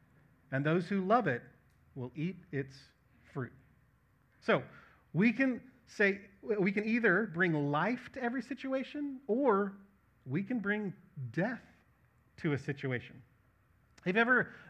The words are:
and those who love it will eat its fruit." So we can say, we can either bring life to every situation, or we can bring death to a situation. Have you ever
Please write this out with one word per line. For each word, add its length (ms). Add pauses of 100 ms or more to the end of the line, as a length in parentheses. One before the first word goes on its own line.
(500)
and 140
those 240
who 160
love 220
it 160 (520)
will 220
eat 200 (140)
its 240 (600)
fruit." 180 (880)
So 220 (500)
we 180
can 300 (260)
say, 360 (200)
we 300
can 140
either 480
bring 180 (180)
life 440
to 80
every 200
situation, 840
or 480 (500)
we 180
can 160
bring 360 (380)
death 280 (840)
to 100
a 60
situation. 580 (880)
Have 120
you 40
ever 300 (200)